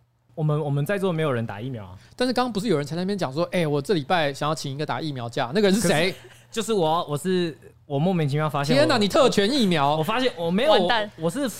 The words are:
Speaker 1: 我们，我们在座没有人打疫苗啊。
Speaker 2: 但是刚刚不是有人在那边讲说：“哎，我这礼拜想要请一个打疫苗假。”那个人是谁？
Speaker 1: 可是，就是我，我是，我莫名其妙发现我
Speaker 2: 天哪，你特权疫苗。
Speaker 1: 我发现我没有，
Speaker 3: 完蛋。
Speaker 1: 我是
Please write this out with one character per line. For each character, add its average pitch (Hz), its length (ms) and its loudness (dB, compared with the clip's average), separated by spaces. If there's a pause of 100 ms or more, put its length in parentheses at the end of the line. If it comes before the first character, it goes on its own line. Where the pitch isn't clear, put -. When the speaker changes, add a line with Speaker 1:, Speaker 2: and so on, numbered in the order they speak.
(360)
Speaker 1:
我 165 80 -4
们， 151 200 2
我 147 60 -4
们 143 160 0
在 202 120 -2
座 185 140 0
没 160 100 -2
有 151 100 0
人 117 140 0
打 104 140 -10
疫 127 100 -8
苗 110 160 -10
啊。 92 120 -18 (180)
Speaker 2:
但 247 100 0
是 254 60 0
刚 247 140 0
刚 240 80 -6
不 196 60 -2
是 220 80 -4
有 175 100 2
人 143 80 -2
在 160 100 -8
那 175 80 -4
边 202 140 -2
讲 143 160 -4
说 160 180 0
：“哎， 175 160 0
我 147 140 0
这 170 120 0
礼 156 100 0
拜 156 300 0
想 147 140 -4
要 156 80 0
请 147 160 -8
一 135 60 -10
个 151 80 -6
打 131 160 -4
疫 156 100 -6
苗 123 160 -6
假。” 123 260 -4
那 208 80 2
个 202 80 4
人 185 40 4
是 196 140 0
谁？ 175 240 2
Speaker 1:
可 - 60 -10
是， - 0 - (340)
就 226 100 -6
是 220 120 -2
我， 165 320 2
我 147 120 -4
是， 180 380 -2 (300)
我 143 120 -4
莫 175 160 2
名 160 140 0
其 135 80 -2
妙 156 120 0
发 143 160 -2
现 240 120 2
我 277 40 4
Speaker 2:
天 311 80 4
哪， 277 120 2
你 202 80 2
特 269 200 4
权 202 240 2
疫 269 140 2
苗。 151 300 2
Speaker 1:
我 156 80 0
发 220 160 -2
现 254 160 0
我 170 160 -2
没 202 140 2
有， 311 60 6
Speaker 3:
完 - 160 6
蛋。 220 300 0
Speaker 1:
我 160 100 -4
是 247 220 -2 (100)